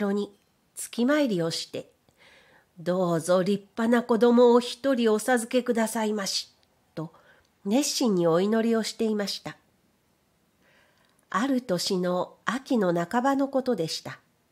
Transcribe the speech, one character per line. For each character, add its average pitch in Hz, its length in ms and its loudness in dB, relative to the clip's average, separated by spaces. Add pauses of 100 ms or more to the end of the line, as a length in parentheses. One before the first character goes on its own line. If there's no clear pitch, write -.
(140)
に 202 200 -6 (400)
月 - 320 -6
参 294 220 2
り 185 140 -2
を 165 100 -2
し - 180 -8
て、 - 220 -12 (880)
「ど 175 340 0
う 165 60 0
ぞ 180 240 2
立 196 180 0 (140)
派 226 180 0
な 240 100 4
子 240 140 0
供 240 360 6
を 240 80 6
一 - 340 -2
人 226 160 2
お 214 80 2
授 233 320 -2
け 247 120 0
く 247 100 0
だ 220 160 0
さ 220 160 -4
い 214 80 -2
ま 202 120 -4
し」 - 280 -6 (420)
と 160 160 -10 (540)
熱 247 240 0
心 220 260 0
に 170 100 2
お 165 140 4
祈 220 300 0
り 226 80 2
を 214 60 -2
し - 100 -8
て 233 100 -4
い 214 120 0
ま 202 120 -4
し - 160 -10
た。 151 140 -12 (1700)
あ 202 160 -2
る 262 160 0
年 185 360 -2
の 180 480 -2
秋 262 320 -2
の 185 160 2
半 185 280 -2
ば 269 140 2
の 269 140 -2
こ 262 140 -2
と 247 120 -2
で 165 140 -4
し - 120 -10
た。 - 180 -14 (320)